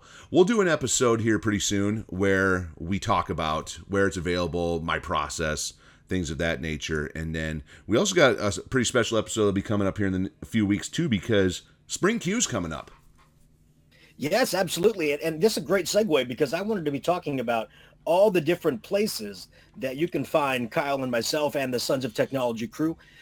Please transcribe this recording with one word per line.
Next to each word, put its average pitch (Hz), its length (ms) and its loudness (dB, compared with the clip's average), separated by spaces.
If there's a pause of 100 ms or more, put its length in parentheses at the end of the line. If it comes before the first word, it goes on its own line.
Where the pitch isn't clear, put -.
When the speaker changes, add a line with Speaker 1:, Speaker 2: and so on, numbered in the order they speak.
(320)
Speaker 1:
we'll 180 140 8
do 220 160 2
an 180 80 2
episode 120 500 2
here 110 180 4
pretty 107 220 0
soon 104 480 -2
where 95 720 2
we 90 200 -4
talk 90 320 -2
about 78 480 -4 (120)
where 98 180 4
it's 92 80 -4
available, 85 640 -2
my 80 200 -2
process, 78 760 -4 (340)
things 90 220 -2
of 78 80 -6
that 82 240 -2
nature. 76 540 -4
And 80 180 -6
then 78 300 -4 (240)
we 101 100 2
also 196 160 2
got 143 240 6
a 104 80 -2
s-, 98 140 -2 (100)
pretty 127 160 0
special 117 320 2
episode 107 240 -2
that'll 101 120 4
be 98 100 0
coming 101 240 0
up 92 100 -4
here 104 80 0
in 95 80 0
the 92 60 0
n-, 95 100 -2 (100)
a - 60 -16
few 113 180 0
weeks 101 240 0
too, 165 220 -2
because 95 540 2 (240)
Spring 208 320 0
Q's 208 260 -2
coming 87 260 -4
up. 67 200 -12 (1200)
Speaker 2:
Yes, 202 380 0
absolutely. 175 600 2
And, 147 100 -4
and 160 180 -2
this 214 120 4
is 190 100 -4
a - 20 -12
great 175 220 0
segue, 156 400 2
because 127 260 0
I 175 80 -2
wanted 202 240 -2
to 147 60 0
be 139 80 -2
talking 160 400 -2
about 117 300 -2 (360)
all 190 240 6
the 175 100 4
different 151 440 0
places 147 640 -4 (300)
that 131 200 -6
you 165 100 0
can 147 160 -2
find 131 460 0
Kyle 143 320 0
and 127 100 -2
myself 139 440 0
and 131 180 -2
the 120 60 0
Sons 131 260 -2
of 113 80 -6
Technology 120 540 -2
crew. 160 280 -4 (260)